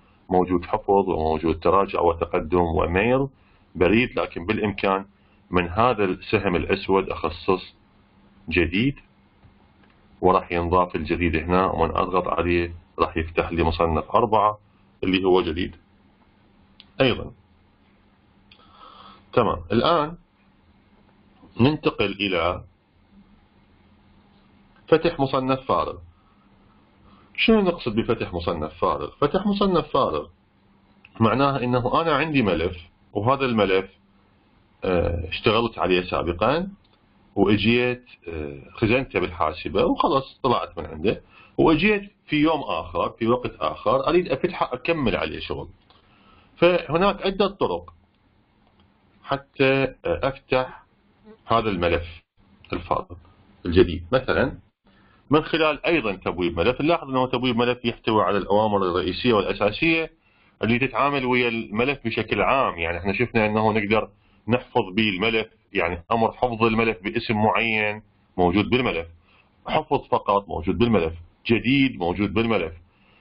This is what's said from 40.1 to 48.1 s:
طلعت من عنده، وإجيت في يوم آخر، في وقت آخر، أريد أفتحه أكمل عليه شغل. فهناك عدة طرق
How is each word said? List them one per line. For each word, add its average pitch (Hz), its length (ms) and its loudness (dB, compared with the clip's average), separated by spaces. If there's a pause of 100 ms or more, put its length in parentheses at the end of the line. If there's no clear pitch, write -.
طلعت 110 340 -2
من 80 80 -10
عنده، 80 360 -4 (360)
وإجيت 196 540 2 (140)
في 156 100 -4
يوم 151 260 2
آخر، 90 480 -4
في 113 180 -4
وقت 120 320 0
آخر، 113 480 0
أريد 175 240 0
أفتحه 175 420 -4
أكمل 131 420 -2
عليه 78 240 -4
شغل. 76 280 -8 (880)
فهناك 175 680 2
عدة 196 220 0
طرق 90 460 -4 (1300)